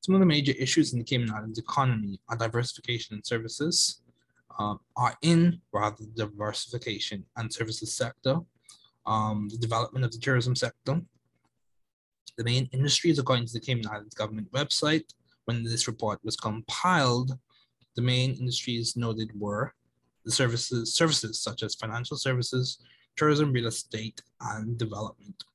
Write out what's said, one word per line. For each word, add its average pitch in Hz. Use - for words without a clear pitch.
Some 185
of 196
the 185
major 147
issues 135
in 123
the 117
Cayman 120
Islands 110
economy 113
are 117
diversification 113
and 104
services, 120
uh, 104
are 123
in 170
rather 107
diversification 104
and 113
services 110
sector, 131
um, 107
the 110
development 117
of 120
the -
tourism 127
sector. 135
The 113
main 123
industries, 143
according 127
to 117
the 117
Cayman 117
Islands 107
government 107
website, 151
when 117
this 117
report 110
was 107
compiled, 127
the 123
main 127
industries 120
noted 113
were 104
the 113
services, 120
services 147
such 107
as 107
financial 117
services, 127
tourism, 151
real 117
estate, 110
and 110
development. 107